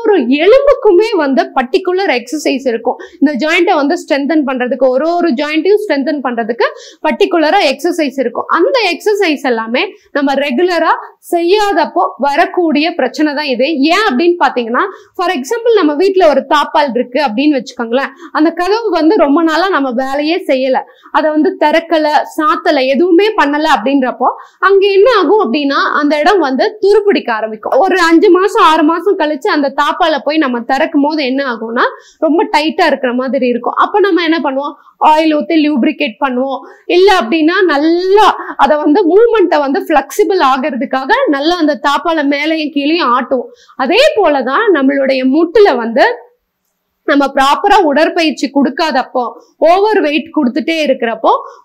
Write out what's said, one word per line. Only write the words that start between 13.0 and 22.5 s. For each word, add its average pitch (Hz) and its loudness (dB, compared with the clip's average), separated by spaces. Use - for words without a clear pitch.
தான் 302 -4
இது. 269 0
ஏன் 339 2
அப்படின்னு 349 0
பாத்தீங்கன்னா, 254 0
for 359 -2
example 453 -2
நம்ம 311 2
வீட்ல 370 2
ஒரு 269 0
தாப்பால் 294 0
இருக்கு 247 -2
அப்படின்னு 277 0
வச்சுக்கோங்களேன், 240 -6
அந்த 311 2
கதவு 381 -2
வந்து 330 2
ரொம்ப 311 2
நாளா 330 0
நம்ம 277 -2
வேலையே 294 -4
செய்யல, 262 0
அதை 302 0
வந்து 330 0
திறக்கல, 311 0
சாத்தல, 311 0